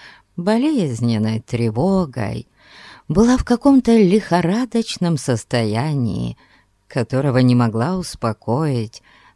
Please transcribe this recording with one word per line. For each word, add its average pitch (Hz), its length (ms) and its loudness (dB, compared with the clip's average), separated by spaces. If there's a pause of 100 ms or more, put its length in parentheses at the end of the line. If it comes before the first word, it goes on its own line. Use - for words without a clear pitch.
(380)
болезненной 131 1040 0
тревогой, 120 1040 -2 (640)
была 233 280 4
в 240 60 -2
каком-то 240 540 4
лихорадочном 190 1200 0
состоянии, 120 1200 -2 (500)
которого 131 520 -2
не 123 160 4
могла 120 420 0
успокоить 120 1080 -4 (320)